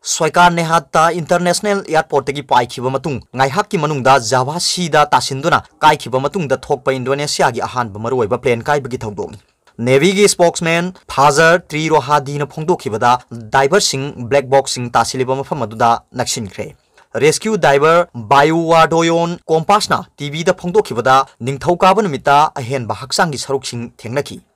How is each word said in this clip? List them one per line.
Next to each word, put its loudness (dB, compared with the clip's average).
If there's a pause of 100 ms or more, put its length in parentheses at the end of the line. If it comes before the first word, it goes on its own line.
(120)
ꯁ꯭ꯋꯥꯏꯀꯥꯔ 2
ꯅꯦꯍꯥꯠꯇ 0 (160)
ꯏꯟꯇꯔꯅꯦꯁꯅꯦꯜ 0
ꯑꯦꯌꯔꯄꯣꯔꯠꯇꯒꯤ -2 (100)
ꯄꯥꯏꯈꯤꯕ -2
ꯃꯇꯨꯡ -4 (220)
ꯉꯥꯏꯍꯥꯛꯀꯤ -2
ꯃꯅꯨꯡꯗ 2 (140)
ꯖꯥꯚꯥꯁꯤꯗ 0
ꯇꯥꯁꯤꯟꯗꯨꯅ 0 (240)
ꯀꯥꯏꯈꯤꯕ 2
ꯃꯇꯨꯡꯗ -2
ꯊꯣꯛꯄ -2
ꯏꯟꯗꯣꯅꯦꯁꯤꯌꯥꯒꯤ -2
ꯑꯍꯥꯟꯕ -6
ꯃꯔꯨꯑꯣꯏꯕ -2
ꯄ꯭ꯂꯦꯟ 0
ꯀꯥꯏꯕꯒꯤ -4
ꯊꯧꯗꯣꯛꯅꯤ꯫ -10 (520)
ꯅꯦꯚꯤꯒꯤ 4
ꯁ꯭ꯄꯣꯛꯁꯃꯦꯟ 0 (220)
ꯐꯥꯖꯔ 4
ꯇ꯭ꯔꯤꯔꯣꯍꯥꯗꯤꯅ -2
ꯐꯣꯡꯗꯣꯛꯈꯤꯕꯗ, 0 (400)
ꯗꯥꯏꯚꯔꯁꯤꯡ 0 (240)
ꯕ꯭ꯂꯦꯛ 0
ꯕꯣꯛꯁꯁꯤꯡ 0
ꯇꯥꯁꯤꯜꯂꯤꯕ -2
ꯃꯐꯝ -8
ꯑꯗꯨꯗ 0 (280)
ꯅꯛꯁꯤꯟꯈ꯭ꯔꯦ꯫ -8 (320)
ꯔꯦꯁꯀ꯭ꯌꯨ 0
ꯗꯥꯏꯚꯔ 4
ꯕꯥꯏꯌꯨ 2 (100)
ꯋꯥꯗꯣꯌꯣꯟ 2 (180)
ꯀꯣꯝꯄꯥꯁꯅ 0 (120)
ꯇꯤ -10
ꯚꯤꯗ -2
ꯐꯣꯡꯗꯣꯛꯈꯤꯕꯗ, 0 (260)
ꯅꯤꯡꯊꯧꯀꯥꯕ 2
ꯅꯨꯃꯤꯠꯇ 0 (180)
ꯑꯍꯦꯟꯕ -6
ꯍꯛꯆꯥꯡꯒꯤ -4
ꯁꯔꯨꯛꯁꯤꯡ -6
ꯊꯦꯡꯅꯈꯤ꯫ -8 (180)